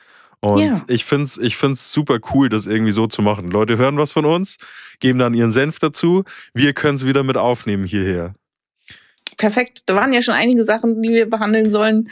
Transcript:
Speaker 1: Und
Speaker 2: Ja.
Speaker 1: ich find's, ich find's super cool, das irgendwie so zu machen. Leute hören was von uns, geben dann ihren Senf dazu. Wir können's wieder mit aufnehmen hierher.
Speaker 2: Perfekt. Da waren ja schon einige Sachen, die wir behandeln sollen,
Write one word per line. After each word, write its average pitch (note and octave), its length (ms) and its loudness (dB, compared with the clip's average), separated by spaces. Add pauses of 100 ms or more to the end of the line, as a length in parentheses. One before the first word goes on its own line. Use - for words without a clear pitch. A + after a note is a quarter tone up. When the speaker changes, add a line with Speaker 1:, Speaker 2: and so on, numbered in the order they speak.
(400)
Speaker 1:
Und G#2 200 2
Speaker 2:
Ja. B3+ 260 2
Speaker 1:
ich B2 180 -2
find's, C#3+ 320 -2
ich B2 200 -4
find's - 360 -2
super C#3+ 260 0 (140)
cool, C3+ 160 4
das G#2+ 180 -2
irgendwie A2 260 0
so A2 160 0
zu A2 140 -4
machen. G2+ 280 -2
Leute G#2+ 260 0
hören C3 220 0
was D3 140 -2
von D#3 120 0
uns, E3+ 320 0 (440)
geben B2+ 180 2
dann A#2+ 160 2
ihren A#2 160 2
Senf C3+ 300 0
dazu. F3 440 0 (300)
Wir C#3 200 2
können's C#3+ 300 -2
wieder C3+ 200 2
mit C3 120 0
aufnehmen G#2 480 -2
hierher. F#2 500 -4 (1000)
Speaker 2:
Perfekt. A3 500 -2
Da F#3+ 100 0
waren B3+ 160 2
ja A#3+ 100 2
schon A#3+ 120 -2
einige A#3 300 2
Sachen, A3+ 380 0
die A3+ 80 0
wir A3+ 180 2
behandeln A3 420 2
sollen, G#3+ 420 2